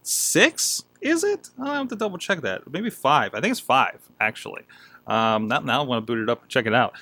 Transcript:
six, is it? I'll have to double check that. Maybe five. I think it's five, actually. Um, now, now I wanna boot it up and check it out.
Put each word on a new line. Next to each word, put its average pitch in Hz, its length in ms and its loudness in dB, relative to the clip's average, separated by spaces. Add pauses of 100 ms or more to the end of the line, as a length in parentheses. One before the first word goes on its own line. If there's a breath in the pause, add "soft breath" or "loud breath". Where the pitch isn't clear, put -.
six, - 840 2 (160)
is 330 240 0
it? 403 260 -2 (100)
I'll 277 140 -4
have 277 140 -4
to 240 80 -8
double 202 220 -4
check 175 240 -2
that. 95 280 -4
Maybe 196 200 -4
five. 131 440 2
I 107 60 -4
think 196 100 0
it's 254 100 -2
five, 123 380 2 (220)
actually. - 420 -4 (440 loud breath)
Um, 110 420 2
now, 131 120 0
now 131 200 0
I 147 60 -2
wanna 117 160 -2
boot 117 160 -4
it 110 100 -2
up 117 140 -2
and - 80 -20
check 110 160 0
it 110 80 2
out. 117 280 4